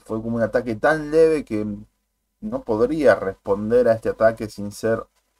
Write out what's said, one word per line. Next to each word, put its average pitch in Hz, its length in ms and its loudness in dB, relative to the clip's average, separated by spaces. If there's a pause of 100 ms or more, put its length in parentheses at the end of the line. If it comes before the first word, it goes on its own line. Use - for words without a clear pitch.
fue 110 160 -6
como 117 140 -4
un 117 60 0
ataque 117 320 -2
tan 147 360 0
leve 160 340 4
que 107 220 -4 (760)
no 113 220 -8
podría 123 520 2
responder 107 760 0
a 113 40 4
este 110 160 -2
ataque 110 400 0
sin 104 240 -12
ser 113 340 -4 (340)